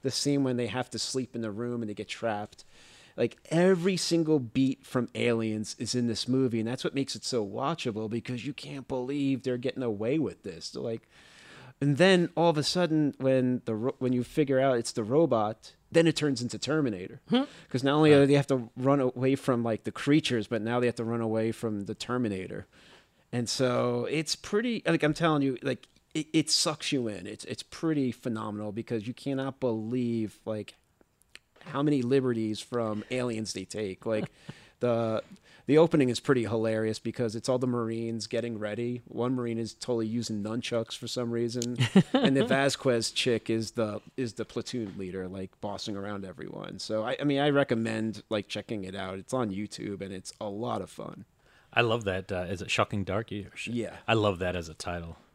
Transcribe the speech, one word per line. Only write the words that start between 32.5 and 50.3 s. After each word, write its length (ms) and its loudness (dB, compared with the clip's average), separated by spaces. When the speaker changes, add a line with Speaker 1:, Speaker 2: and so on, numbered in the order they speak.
Speaker 1:
from 500 -2
Aliens 420 -4
they 120 -8
take. 400 -6
Like, 200 0
<laughs> 260 -20
the, 420 2
the 120 6
opening 300 6
is 140 0
pretty 220 2
hilarious, 560 0
because 360 -4
it's 140 -4
all 100 4
the 80 0
Marines 600 -4
getting 300 -4
ready. 500 -6
One 280 0
Marine 220 -2
is 160 -4
totally 340 -2
using 340 -4
nunchucks 560 -4
for 120 -10
some 220 -4
reason, 460 -2
Speaker 2:
<laughs> 180 4
Speaker 1:
and 240 4
the 80 4
Vasquez 640 2
chick 380 0
is 220 0
the, 280 -2
is 200 -4
the 100 -6
platoon 520 -6
leader, 300 -6
like, 320 -10
bossing 380 -6
around 280 -6
everyone. 540 -12
So 240 -2
I, 160 -2
I 60 -2
mean, 140 4
I 100 4
recommend, 800 2
like, 180 -2
checking 380 -6
it 100 -10
out. 240 -8
It's 140 -10
on 180 0
YouTube, 500 -6
and 120 -8
it's 260 -12